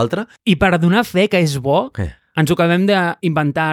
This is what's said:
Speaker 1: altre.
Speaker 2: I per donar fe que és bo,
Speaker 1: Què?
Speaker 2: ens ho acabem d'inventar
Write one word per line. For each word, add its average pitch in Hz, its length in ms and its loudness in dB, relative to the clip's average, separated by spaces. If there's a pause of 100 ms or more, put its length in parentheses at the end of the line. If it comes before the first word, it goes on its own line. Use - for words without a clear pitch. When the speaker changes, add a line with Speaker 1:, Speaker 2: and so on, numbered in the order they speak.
Speaker 1:
altre. 170 220 -2 (260)
Speaker 2:
I 180 80 6
per 180 240 2
donar 185 240 2
fe 190 240 0
que 180 160 2
és 139 160 -2
bo, 165 320 0
Speaker 1:
Què? 95 140 -4 (340)
Speaker 2:
ens 156 80 2
ho 170 80 2
acabem 175 320 2
d'inventar 165 840 -2